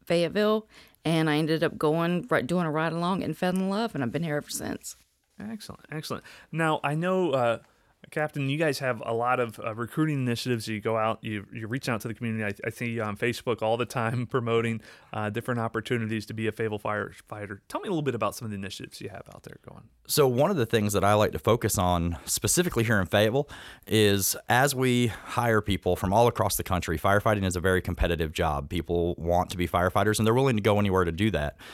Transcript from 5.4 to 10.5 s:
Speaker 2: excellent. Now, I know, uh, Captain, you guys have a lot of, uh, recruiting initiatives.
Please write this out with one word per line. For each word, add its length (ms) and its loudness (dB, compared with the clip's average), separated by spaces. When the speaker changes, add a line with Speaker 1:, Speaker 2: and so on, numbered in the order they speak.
Speaker 2:
excellent. 320 -8
Now, 320 2
I 120 0
know, 340 2
uh, 300 2
Captain, 400 -2
you 80 0
guys 220 0
have 260 -2
a 80 -2
lot 260 2
of, 200 -2
uh, 160 -6
recruiting 400 -2
initiatives. 520 -2